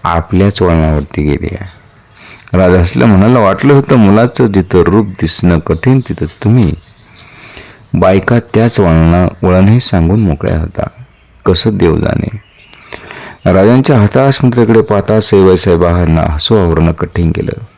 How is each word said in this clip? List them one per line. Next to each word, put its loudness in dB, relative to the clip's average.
"आपल्याच -2
वळणावरती 0
गेली -2
आहे." -12
राजा 2
हसला, 0
म्हणाला, 4
"वाटलं 2
होतं 2
मुलाचं 2
जिथं 0
रूप 0
दिसणं -2
कठीण, -2
तिथं -6
तुम्ही." -2
बायका 0
त्याच -2
वळणा-, 2
वळणही 4
सांगून 0
मोकळ्या -2
होता. -6
कसं 0
देव -2
जाणे. -4
राजांच्या 2
हताश 0
मुद्रेकडे 2
पाहता -2
सईबाई 2
साहेबांना 0
हसू -2
आवरणं 0
कठीण -4
केलं. -6